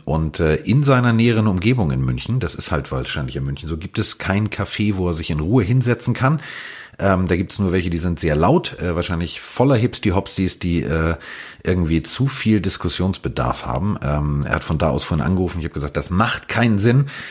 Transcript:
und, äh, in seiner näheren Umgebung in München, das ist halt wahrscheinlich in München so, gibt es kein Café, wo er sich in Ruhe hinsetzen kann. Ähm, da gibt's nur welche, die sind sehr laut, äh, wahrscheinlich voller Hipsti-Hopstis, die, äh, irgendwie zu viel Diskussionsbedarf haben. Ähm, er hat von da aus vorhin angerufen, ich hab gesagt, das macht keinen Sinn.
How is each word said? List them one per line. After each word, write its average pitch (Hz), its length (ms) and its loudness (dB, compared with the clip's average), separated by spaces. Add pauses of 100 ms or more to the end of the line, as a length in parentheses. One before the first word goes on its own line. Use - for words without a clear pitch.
und, 78 340 -2
äh, 78 180 4
in - 260 2
seiner 123 300 4
näheren 113 340 4
Umgebung 101 420 2
in 65 160 0
München, 64 340 0
das 87 140 -4
ist - 160 -8
halt 71 220 -2
wahrscheinlich 67 440 -6
in 69 80 -4
München 69 240 -6
so, 80 100 -4
gibt 87 200 -8
es - 220 -4
kein 101 320 0
Café, 101 460 -2
wo 90 120 0
er 85 60 0
sich 85 160 -4
in 78 80 0
Ruhe 98 240 4
hinsetzen 123 500 0
kann. 147 280 0 (560)
Ähm, 92 300 2
da 92 80 2
gibt's 87 240 -4
nur 92 140 0
welche, 92 160 2
die 85 80 -2
sind 85 240 -2
sehr 76 160 2
laut, 120 420 2
äh, 87 160 -2
wahrscheinlich 85 460 -4
voller 135 340 2
Hipsti-Hopstis, 95 840 0
die, 85 220 0
äh, 80 360 0 (440)
irgendwie 82 420 2
zu - 240 0
viel 107 340 2
Diskussionsbedarf 85 1040 -2
haben. 85 360 -2
Ähm, 73 460 0
er - 80 -2
hat - 80 -2
von 80 140 -2
da 76 140 2
aus 67 120 0
vorhin 76 220 0
angerufen, 90 340 0
ich 78 60 -6
hab - 80 -6
gesagt, 73 240 -4
das 73 120 -4
macht 101 380 -2
keinen 113 320 2
Sinn. 127 300 4 (220)